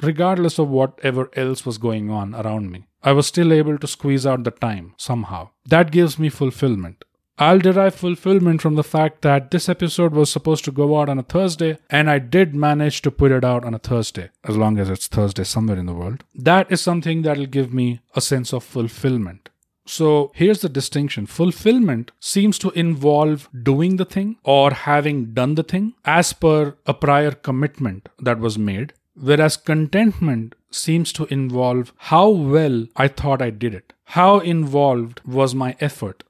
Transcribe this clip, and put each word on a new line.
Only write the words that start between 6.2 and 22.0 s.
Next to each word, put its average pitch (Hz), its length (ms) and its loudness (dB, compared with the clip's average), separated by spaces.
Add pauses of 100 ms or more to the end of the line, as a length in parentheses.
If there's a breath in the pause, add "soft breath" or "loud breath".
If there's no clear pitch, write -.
fulfillment. 120 760 -4 (340)
I'll 175 220 6
derive 190 340 2
fulfillment 175 640 0
from 156 140 0
the 151 80 0
fact 156 400 -2
that 139 300 2
this 175 160 -2
episode 175 440 0
was 151 200 2
supposed 156 320 -2
to 143 80 -6
go 143 260 0
out 147 100 0
on 135 120 -2
a - 20 -12
Thursday 165 560 -2 (100)
and 151 220 2
I 143 80 2
did 143 380 2
manage 147 460 0
to 143 100 -2
put 139 180 4
it 127 140 2
out 123 200 0
on 117 80 -6
a 113 60 -6
Thursday, 113 520 -4 (120)
as 107 140 -4
long 107 240 2
as 95 100 -2
it's 92 160 -6
Thursday 101 380 -2
somewhere 110 340 -2
in 90 80 -6
the 87 80 -8
world. 90 300 -8 (100)
That 170 380 2
is 170 80 -2
something 165 420 -2
that'll 147 240 -2
give 131 260 -2
me 123 280 -2 (160)
a 143 40 0
sense 127 320 -4
of 123 120 -6
fulfillment. 117 840 -4 (380)
So 151 480 0
here's 196 260 2
the 185 80 -4
distinction. 139 560 -4
Fulfillment 175 960 0